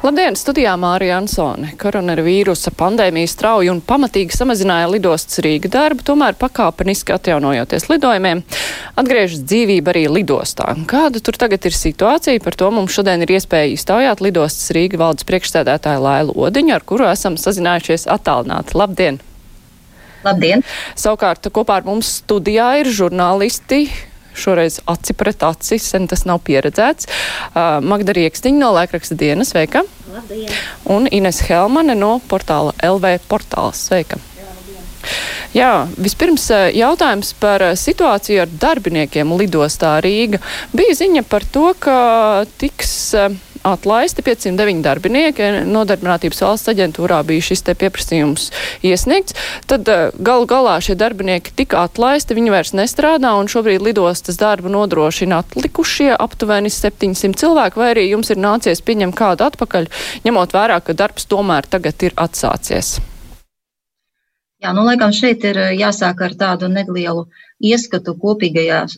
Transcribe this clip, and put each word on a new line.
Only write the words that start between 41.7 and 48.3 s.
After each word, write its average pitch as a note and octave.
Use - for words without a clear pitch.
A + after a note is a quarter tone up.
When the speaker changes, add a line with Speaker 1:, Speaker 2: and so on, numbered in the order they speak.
Speaker 1:
ka C4+
tiks, -
ā, G3+
atlaisti G#3+
piecsimt G#3
deviņi F#3
darbinieki. G#3
Nodarbinātības F#3
valsts G#3+
aģentūrā F3
bija D#3+
šis F#3
te F3+
pieprasījums D#3+